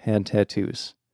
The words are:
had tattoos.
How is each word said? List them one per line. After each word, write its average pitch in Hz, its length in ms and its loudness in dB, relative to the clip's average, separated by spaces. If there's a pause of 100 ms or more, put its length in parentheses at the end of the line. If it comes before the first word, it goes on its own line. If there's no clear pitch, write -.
had 107 240 0
tattoos. - 680 -2 (180)